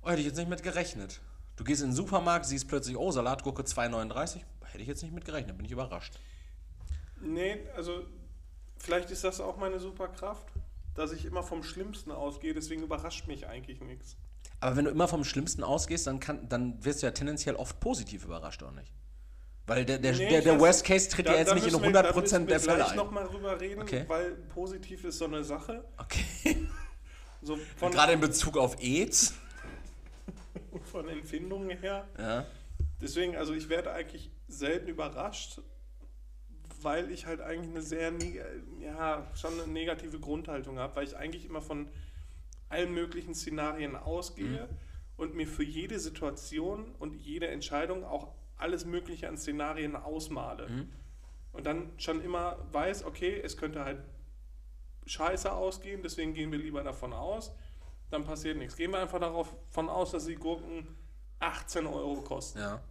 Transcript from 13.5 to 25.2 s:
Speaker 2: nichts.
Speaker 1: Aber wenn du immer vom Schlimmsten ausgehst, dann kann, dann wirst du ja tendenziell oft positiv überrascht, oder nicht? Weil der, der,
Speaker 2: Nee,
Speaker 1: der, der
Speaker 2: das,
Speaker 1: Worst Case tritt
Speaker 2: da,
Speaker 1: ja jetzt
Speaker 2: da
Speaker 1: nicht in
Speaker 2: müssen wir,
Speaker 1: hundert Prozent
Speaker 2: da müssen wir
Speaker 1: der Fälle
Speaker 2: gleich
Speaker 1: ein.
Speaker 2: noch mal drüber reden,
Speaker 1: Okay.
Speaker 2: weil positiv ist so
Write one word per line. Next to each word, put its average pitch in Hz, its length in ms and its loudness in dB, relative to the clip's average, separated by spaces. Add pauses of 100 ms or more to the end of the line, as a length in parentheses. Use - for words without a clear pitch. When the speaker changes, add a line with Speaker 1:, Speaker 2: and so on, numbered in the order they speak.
Speaker 2:
nichts. 131 380 -12 (420)
Speaker 1:
Aber 127 160 2
wenn 143 100 6
du 147 60 4
immer 165 160 6
vom 160 160 2
Schlimmsten 139 400 0
ausgehst, 160 440 2
dann 131 120 0
kann, 135 300 -4
dann 120 340 0
wirst 143 180 2
du - 60 2
ja 117 60 4
tendenziell 143 420 0
oft - 240 -4
positiv - 460 0
überrascht, 82 360 -6
oder 65 120 -10
nicht? 67 180 -12 (760)
Weil 123 180 4
der, 135 140 4
der, 135 140 6
Speaker 2:
Nee, 185 160 4
Speaker 1:
der, 220 120 12
der 160 120 12
Speaker 2:
das, 147 80 12
Speaker 1:
Worst 180 240 12
Case 190 240 8
tritt 175 180 2
Speaker 2:
da, 160 60 8
Speaker 1:
ja 160 60 10
jetzt 160 100 6
Speaker 2:
da 196 60 10
Speaker 1:
nicht 185 100 6
in 165 60 6
Speaker 2:
müssen 165 120 6
wir, 202 40 8
Speaker 1:
hundert 190 240 10
Prozent 180 380 6
Speaker 2:
da 160 60 10
müssen 156 120 4
wir 165 80 8
Speaker 1:
der - 0 -
Fälle - 20 6
Speaker 2:
gleich 131 140 6
Speaker 1:
ein. 214 60 2
Speaker 2:
noch 202 140 2
mal 202 160 -2
drüber 190 340 -2
reden, 202 220 -4
Speaker 1:
Okay. 151 240 0
Speaker 2:
weil 175 240 4 (220)
positiv 185 520 -4
ist 165 140 -2
so 165 60 2